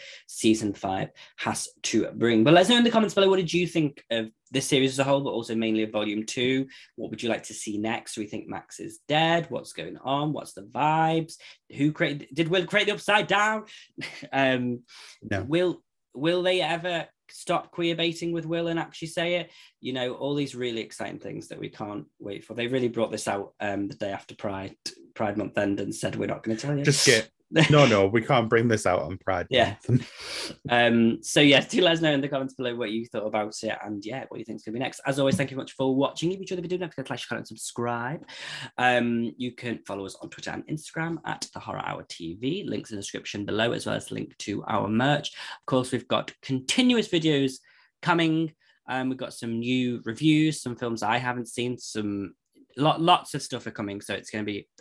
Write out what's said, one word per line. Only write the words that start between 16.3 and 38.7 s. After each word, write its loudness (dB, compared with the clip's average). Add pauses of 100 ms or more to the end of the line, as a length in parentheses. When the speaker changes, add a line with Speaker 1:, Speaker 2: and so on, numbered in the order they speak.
Speaker 1:
they 2
ever -2 (240)
stop -4
queer -2
baiting -2
with -4
Will -2
and -2
actually -6
say -2
it? -6 (300)
You -6
know, -2
all -4
these -2
really -4
exciting -10
things -12
that -12
we -8
can't -10 (140)
wait -10
for. -16
They -4
really 0
brought 0
this -6
out, -4
um, -2
the -12
day -6
after -10
Pride, -8 (380)
Pride -2
month -6
end 2
and -6
said, -4
"We're -2
not -6
gonna -2
tell -2
you." -2
Speaker 2:
Just 4
get 6 (400)
no, 10
no, 6
we 2
can't 2
bring 6
this 2
out 4
on -4
Pride -2
Speaker 1:
Yeah. 4 (120)
Speaker 2:
Month. 2
<laughs> -18 (480)
Speaker 1:
Um, 6
so, 4
yeah, 10
do 2
let 6
us 2
know 4
in 2
the -2
comments -4
below -4
what -4
you -6
thought -4
about -2
it -4
and, -8
yeah, -8
what -12
you -12
think's -12
gonna -10
be -6
next. -6
As 0
always, 4
thank -2
you -12
much -10
for 0
watching. 0
If -2
you -10
enjoyed -6
the -6
video, -4
don't -6
forget -10
to -8
like, -6
share, -12
comment, -8
and -16
subscribe. -6 (520)